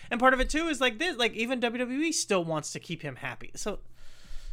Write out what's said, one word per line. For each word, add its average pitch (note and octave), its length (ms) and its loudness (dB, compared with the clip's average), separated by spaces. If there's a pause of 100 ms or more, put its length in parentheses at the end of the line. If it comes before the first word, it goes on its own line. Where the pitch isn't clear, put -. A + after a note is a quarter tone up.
(120)
and A#3+ 80 0
part B3+ 120 10
of C4 60 4
it B3+ 100 2
too D#4+ 200 2
is, C#4+ 120 0
like, A#3+ 180 2
this, E4 180 0
like, A3+ 180 2
even A#3+ 240 0
W A#3+ 260 0
W B3 140 -4
E D#4 140 0
still F#3 320 2
wants D#3 260 -2
to - 80 -8
keep - 240 -8
him C3+ 140 -6
happy. - 400 -8
So, - 240 -2 (720)